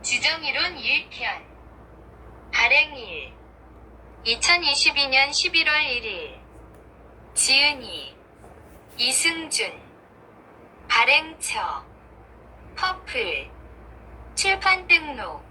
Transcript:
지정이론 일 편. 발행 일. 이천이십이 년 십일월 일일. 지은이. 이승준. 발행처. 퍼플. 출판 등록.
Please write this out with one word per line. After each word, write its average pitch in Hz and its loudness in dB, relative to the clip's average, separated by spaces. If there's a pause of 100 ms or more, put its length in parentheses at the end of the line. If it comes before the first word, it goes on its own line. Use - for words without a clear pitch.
(120)
지정이론 311 -2
일 247 -2
편. - -6 (1080)
발행 - 4
일. 165 -10 (920)
이천이십이 285 2
년 269 4
십일월 311 2
일일. 214 -6 (960)
지은이. 262 0 (840)
이승준. 294 0 (1080)
발행처. 277 0 (920)
퍼플. - -2 (840)
출판 381 2
등록. 269 0